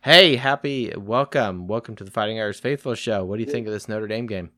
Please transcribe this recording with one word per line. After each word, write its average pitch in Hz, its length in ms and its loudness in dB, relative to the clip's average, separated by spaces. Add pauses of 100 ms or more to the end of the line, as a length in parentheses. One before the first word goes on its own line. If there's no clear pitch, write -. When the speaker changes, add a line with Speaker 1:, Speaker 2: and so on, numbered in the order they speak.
Speaker 1:
Hey, 165 360 4
happy, 135 580 0
welcome. 107 720 0
Welcome 110 300 -2
to 101 60 -12
the 95 80 -14
Fighting 110 280 0
Irish 104 220 -2
Faithful 131 340 0
show. 101 300 0
What 98 120 -2
do 113 40 0
you 110 60 0
Speaker 2:
Yeah. 139 60 -2
Speaker 1:
think 113 140 -2
of 107 60 -2
this 104 160 -6
Notre 107 180 -2
Dame 113 200 -2
game? 92 300 -4